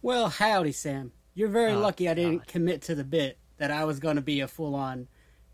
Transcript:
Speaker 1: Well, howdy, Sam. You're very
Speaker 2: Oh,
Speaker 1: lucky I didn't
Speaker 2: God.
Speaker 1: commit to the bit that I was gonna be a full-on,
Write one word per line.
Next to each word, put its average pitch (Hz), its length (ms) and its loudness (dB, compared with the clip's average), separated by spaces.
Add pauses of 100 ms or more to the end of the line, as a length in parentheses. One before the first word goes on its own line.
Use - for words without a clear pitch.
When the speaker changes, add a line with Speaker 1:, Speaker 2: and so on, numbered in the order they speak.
Speaker 1:
Well, 240 280 2
howdy, 190 420 2
Sam. 135 400 -6 (240)
You're 208 140 0
very 220 240 4
Speaker 2:
Oh, 202 80 2
Speaker 1:
lucky 185 280 2
I 165 60 2
didn't 170 220 2
Speaker 2:
God. 170 100 -6
Speaker 1:
commit 170 360 0
to 170 120 -4
the 143 80 -4
bit 135 340 0 (200)
that 147 160 -2
I 156 120 -2
was 151 140 -2
gonna 147 220 0
be 143 180 -2
a 139 80 -2
full-on, 135 640 -6 (460)